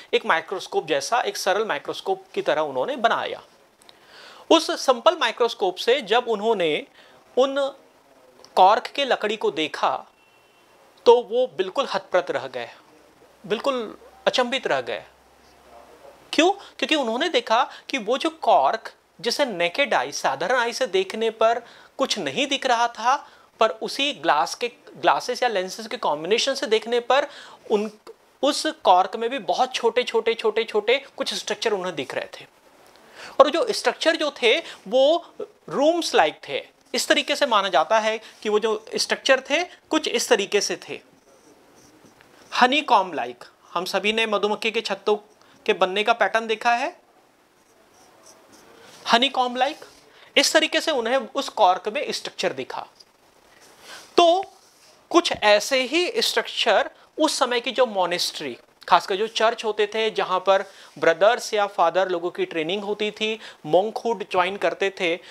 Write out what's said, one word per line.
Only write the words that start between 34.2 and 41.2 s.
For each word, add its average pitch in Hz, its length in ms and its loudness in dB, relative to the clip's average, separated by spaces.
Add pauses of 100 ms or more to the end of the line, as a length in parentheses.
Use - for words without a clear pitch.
थे, 233 160 4 (300)
वो 277 460 2 (340)
रूम्स 311 460 2
लाइक 160 340 4
थे। - 300 -8 (160)
इस 240 140 -4
तरीके 294 280 2
से 285 100 0
माना 202 220 2
जाता 180 300 2
है 220 200 -2
कि - 300 -10
वो 208 100 2
जो 220 260 -2 (100)
स्ट्रक्चर 262 460 0 (100)
थे, 320 140 0
कुछ - 440 -4
इस - 200 -4
तरीके 202 320 2
से 180 280 -4
थे, 143 120 -12 (1600)